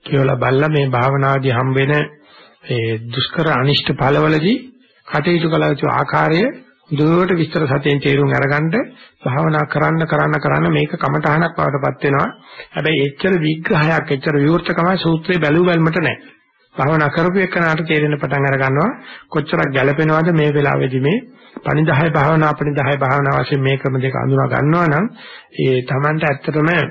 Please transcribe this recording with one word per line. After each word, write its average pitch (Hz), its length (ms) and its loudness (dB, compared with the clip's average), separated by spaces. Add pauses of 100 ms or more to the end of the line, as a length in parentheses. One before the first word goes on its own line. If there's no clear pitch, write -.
කියවලා 135 360 0
බලලා 131 320 0
මේ 143 180 0
භාවනාදී 135 640 0
හම් 127 220 0
වෙන 135 180 0
ඒ - 1000 -6 (140)
දුෂ්කර 135 420 -4
අනිෂ්ට 135 440 0
ඵලවලදී 151 640 2 (520)
කටයුතු 165 420 0
කළ 156 180 0
යුතු 147 220 0
ආකාරය 156 520 0 (500)
දුරට 165 440 2
විස්තර 160 320 -2
සතෙන් 143 320 0
තේරුම් 139 320 2
අරගන්න 143 400 0 (460)
භාවනා 151 480 0
කරන්න, 156 380 0
කරන්න, 151 360 0
කරන්න 147 300 0
මේක 151 240 0
කමඨහනක් 151 600 0
බවට 143 280 -2
පත් 135 220 -4
වෙනවා. 143 240 2 (400)
හැබැයි 156 360 -2
එච්චර 185 340 -2
විග්‍රහයක්, 160 720 0
එච්චර 147 280 -2
විවෘතකමක් 170 600 2
සූත්‍රයේ 165 460 0
බැලු 156 200 4
බැලමට 165 360 2
නැහැ. 127 360 -6 (400)
භාවනා 151 340 2
කරපු 180 300 0
එක්කනට 170 440 0
තේරෙන 151 320 0
පටන් 139 300 -2
අර 139 120 0
ගන්නවා 135 320 0 (380)
කොච්චරක් 156 440 -2
ගැළපෙනවද 156 600 2
මේ 151 200 2
වෙලාවේදී 139 500 0
මේ 156 160 2 (400)
පණිදාය 151 520 0
භාවනා, 156 400 2
අපණිදාය 143 480 -2
භාවනා 139 380 0
වශයෙන් 139 260 0
මේ 135 160 2
ක්‍රම 131 200 -2
දෙක 131 180 -2
අඳුනා 131 340 0
ගන්නවා 151 380 2
නම් 156 180 2 (500)
ඒ 135 280 2
Tamanට 147 400 -2
ඇත්තටම 151 460 0 (220)